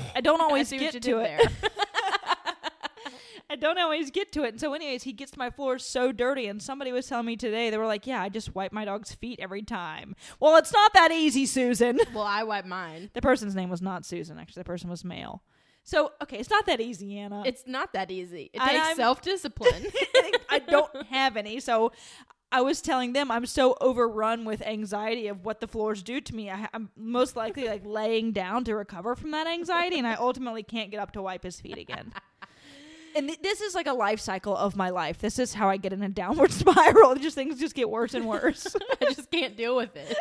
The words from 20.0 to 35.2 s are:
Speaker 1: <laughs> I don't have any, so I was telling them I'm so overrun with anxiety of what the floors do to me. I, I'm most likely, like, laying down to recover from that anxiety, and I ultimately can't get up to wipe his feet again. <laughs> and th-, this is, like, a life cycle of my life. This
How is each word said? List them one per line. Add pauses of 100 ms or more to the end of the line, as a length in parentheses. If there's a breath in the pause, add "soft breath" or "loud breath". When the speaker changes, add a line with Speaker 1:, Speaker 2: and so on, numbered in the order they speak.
Speaker 1:
<laughs>
I
don't
have
any,
so (580 loud breath)
I
was
telling
them
I'm
so
overrun
with
anxiety
of
what
the
floors
do
to
me.
I,
I'm
most
likely,
like,
laying
down
to
recover
from
that
anxiety,
and
I
ultimately
can't
get
up
to
wipe
his
feet
again.
<laughs> (800 loud breath)
and
th-,
this
is,
like,
a
life
cycle
of
my
life.
This